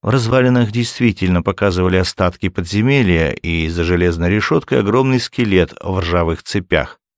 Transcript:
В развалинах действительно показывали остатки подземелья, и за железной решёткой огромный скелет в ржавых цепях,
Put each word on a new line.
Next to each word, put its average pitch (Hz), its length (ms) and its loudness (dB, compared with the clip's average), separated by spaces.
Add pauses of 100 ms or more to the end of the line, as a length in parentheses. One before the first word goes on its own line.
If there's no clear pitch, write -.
В - 100 -2
развалинах 123 600 2
действительно 104 720 0
показывали 92 540 0
остатки 92 520 -2
подземелья, 95 840 0
и 82 380 -4
за 85 160 -2
железной 87 460 0
решёткой 127 500 0
огромный 127 400 2
скелет 95 600 0
в 95 180 -4
ржавых 85 440 -2
цепях, 87 580 -4 (180)